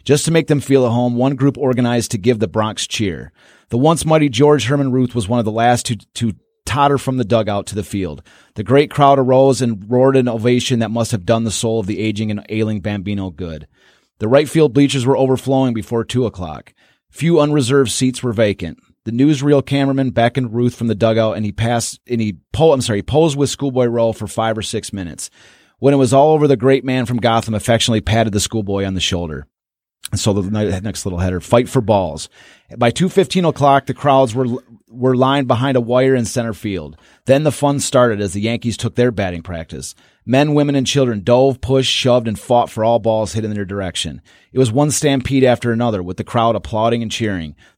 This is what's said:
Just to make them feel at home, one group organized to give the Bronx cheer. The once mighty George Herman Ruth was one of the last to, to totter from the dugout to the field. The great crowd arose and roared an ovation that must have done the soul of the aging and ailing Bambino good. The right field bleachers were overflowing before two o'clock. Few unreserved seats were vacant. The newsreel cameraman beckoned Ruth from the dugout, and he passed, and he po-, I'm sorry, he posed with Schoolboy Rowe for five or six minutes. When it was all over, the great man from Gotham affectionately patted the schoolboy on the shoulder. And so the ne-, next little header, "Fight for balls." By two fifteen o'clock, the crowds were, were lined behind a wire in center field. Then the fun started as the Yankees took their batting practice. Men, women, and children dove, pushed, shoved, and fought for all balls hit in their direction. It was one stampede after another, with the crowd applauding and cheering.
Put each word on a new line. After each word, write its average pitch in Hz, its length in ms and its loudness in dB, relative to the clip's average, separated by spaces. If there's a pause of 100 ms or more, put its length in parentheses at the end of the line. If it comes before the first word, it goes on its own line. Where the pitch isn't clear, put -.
Just 143 220 2
to 160 80 -2
make 165 160 2
them 143 120 2
feel 135 240 2
at 113 80 0
home, 120 220 0
one 131 220 0
group 135 200 0
organized 120 540 0
to 113 80 -4
give 110 220 2
the 104 80 0
Bronx 107 400 -4
cheer. 78 440 -6 (360)
The 117 100 -4
once 156 260 2
mighty 156 240 4
George 135 380 4
Herman 139 240 0
Ruth 127 240 0
was 104 140 -4
one 120 100 0
of 113 60 -2
the 107 80 -2
last 120 340 2
to, 120 100 -4 (180)
to 117 180 -2 (340)
totter 143 320 2
from 131 180 -4
the 123 80 -2
dugout 104 420 0
to 95 100 -10
the 104 80 -6
field. 85 400 -8 (320)
The 107 80 -8
great 139 260 4
crowd 139 300 4
arose 127 420 4
and 104 260 -4
roared 131 280 4
an 127 120 2
ovation 120 520 0
that 110 100 -2
must 117 220 -2
have 92 120 -6
done 113 200 0
the 110 80 -2
soul 113 260 -2
of 98 80 -4
the 95 140 -4
aging 107 320 -2
and 104 160 -8
ailing 107 320 -2
Bambino 101 500 -6
good. 80 380 -12 (520)
The 107 80 -2
right 143 200 4
field 151 240 4
bleachers 139 320 2
were 135 120 2
overflowing 131 580 0
before 110 300 -4
two 123 200 -2
o'clock. 85 480 -10 (380)
Few 165 300 2
unreserved 143 500 2
seats 127 320 -2
were 123 100 -4
vacant. 98 460 -2 (260)
The 110 60 -8
newsreel 139 560 2
cameraman 135 440 0
beckoned 120 440 0
Ruth 120 220 0
from 120 100 -4
the 113 80 0
dugout, 110 420 2
and 107 80 -4
he 101 60 -2
passed, 113 560 -4
and 120 140 -2
he 107 160 -4 (160)
po-, 151 200 4
I'm 135 80 2
sorry, 107 180 -2
he 98 40 -4
posed 147 340 2
with 143 140 0
Schoolboy 127 360 -2
Rowe 117 260 0
for 107 160 -10
five 113 280 -2
or 107 60 -8
six - 300 -8
minutes. 90 380 -12 (500)
When 139 120 4
it 139 60 4
was 131 160 4
all 147 180 6
over, 151 140 2
the 135 100 4
great 127 280 2
man 131 220 -2
from 120 100 -4
Gotham 113 380 0
affectionately 110 460 0
patted 110 320 0
the 101 80 0
schoolboy 98 460 -4
on 95 80 -4
the 90 60 -2
shoulder. 80 480 -6 (640)
And 101 80 -4
so 104 120 0
the 98 160 -2
ne-, 104 320 -2
next 101 240 -10
little 90 140 -6
header, 92 220 -2
"Fight 123 280 0
for 135 120 0
balls." 92 480 -2 (500)
By 120 140 2
two 180 160 -2
fifteen 190 360 0
o'clock, 143 420 2
the - 80 -6
crowds 135 400 2
were, 127 120 -2 (420)
were 123 280 0
lined 131 320 2
behind 127 280 0
a 120 60 4
wire 127 320 2
in 120 100 0
center 117 300 -4
field. 82 420 -8 (300)
Then 139 160 4
the 151 100 2
fun 143 280 0
started 120 400 2
as 98 120 -4
the 101 80 -6
Yankees 113 360 -4
took - 180 -6
their 123 160 2
batting 90 320 -6
practice. 80 520 -12 (320)
Men, 143 280 2
women, 147 200 2
and 135 120 0
children 123 340 0
dove, 127 400 2
pushed, 131 320 0
shoved, 123 340 2
and 107 120 -6
fought 120 320 2
for 113 120 -4
all 117 160 2
balls 110 360 0
hit 107 100 -4
in 104 80 -6
their 101 140 -6
direction. 90 560 -8 (320)
It - 40 0
was 123 140 2
one 147 180 2
stampede 135 540 0
after 120 260 2
another, 113 320 -2
with 90 140 -10
the 107 80 -8
crowd 117 320 0
applauding 117 460 -2
and 110 100 -8
cheering. 90 420 -6 (240)